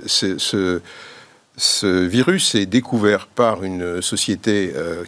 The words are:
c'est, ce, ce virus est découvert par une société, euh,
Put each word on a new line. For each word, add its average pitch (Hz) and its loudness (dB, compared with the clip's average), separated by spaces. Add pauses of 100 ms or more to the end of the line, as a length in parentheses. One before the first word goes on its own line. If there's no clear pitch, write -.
c'est, 95 0
ce, 92 0 (760)
ce 92 2
virus 127 2
est 101 2
découvert 104 2
par 110 0
une 90 -4
société, 101 -2
euh, 85 -6